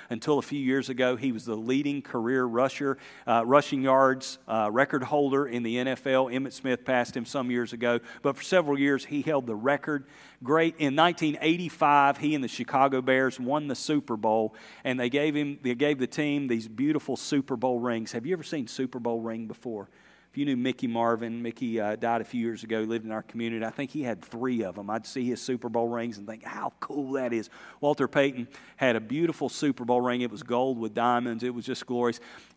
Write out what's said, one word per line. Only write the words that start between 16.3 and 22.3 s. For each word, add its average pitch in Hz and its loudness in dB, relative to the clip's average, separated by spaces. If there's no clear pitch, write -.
these 113 -2
beautiful 135 -2
Super 135 -2
Bowl 123 0
rings. 113 -4
Have 117 -6
you 175 -2
ever 165 -4
seen 143 -6
Super 131 -6
Bowl 117 -4
ring 113 -6
before? 107 -10
If 143 -6
you 143 -2
knew 139 0
Mickey 127 -2
Marvin, 117 0
Mickey, 113 -4
uh, 104 -2
died 117 0
a 107 -6
few 120 -4